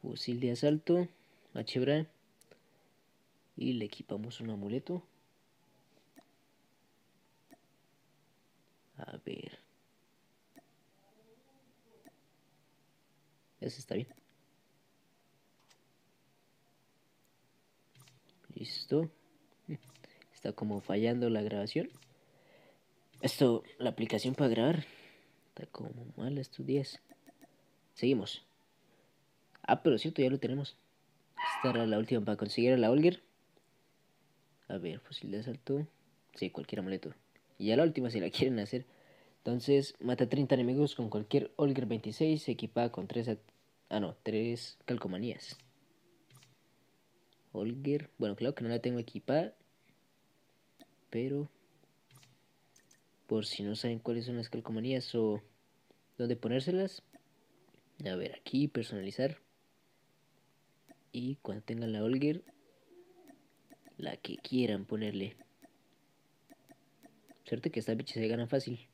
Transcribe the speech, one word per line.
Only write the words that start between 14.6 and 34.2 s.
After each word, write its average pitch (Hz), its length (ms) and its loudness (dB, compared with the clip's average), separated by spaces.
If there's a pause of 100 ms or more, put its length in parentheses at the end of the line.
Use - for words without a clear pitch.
Listo. - 540 -2 (1300)
Está - 180 -8
como 104 280 -4
fallando 117 500 2
la 110 120 2
grabación. 104 480 -2 (1300)
Esto, 120 420 4 (160)
la 123 120 0
aplicación 110 440 0
para 139 140 4
grabar. 131 360 4 (680)
Está - 160 -14
como 120 500 -12
mal 135 220 -4
estos 131 280 -8
días. 139 340 0 (960)
Seguimos. 120 520 0 (1120)
Ah, - 220 2
pero 131 160 6
cierto, 156 240 0
ya 127 80 6
lo 139 80 0
tenemos. 139 380 -4 (800)
Esta 131 140 2
era 117 140 2
la 110 140 4
última 110 260 2
para 101 120 0
conseguir 117 360 4
a 131 40 6
la 117 160 6
Olger. 160 320 6 (1400)